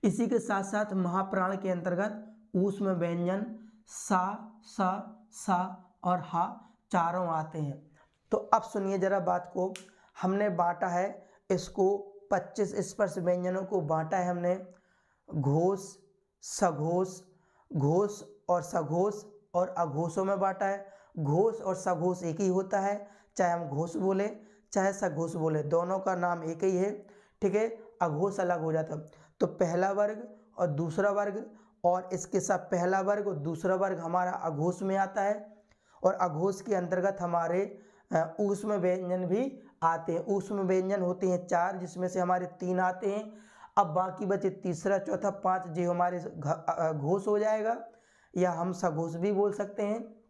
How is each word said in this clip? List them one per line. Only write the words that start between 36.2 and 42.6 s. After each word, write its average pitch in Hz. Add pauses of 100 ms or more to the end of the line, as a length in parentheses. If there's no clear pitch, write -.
के 220
अंतर्गत 185
हमारे, 175 (340)
अ, 165
ऊष्म 202
व्यंजन 180
भी 226 (200)
आते 165
हैं। 165
ऊष्म 196
व्यंजन 190
होते 180
हैं 180
चार, 185
जिसमें 180
से 180
हमारे 180
तीन 180